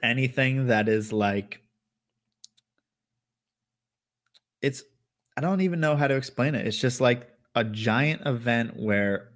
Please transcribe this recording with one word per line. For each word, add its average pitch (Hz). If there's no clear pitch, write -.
anything 131
that 110
is 110
like, 101
it's, 135
I -
don't 185
even 175
know 151
how 143
to 135
explain 135
it. 113
It's 143
just 123
like 123
a 117
giant 113
event 117
where 101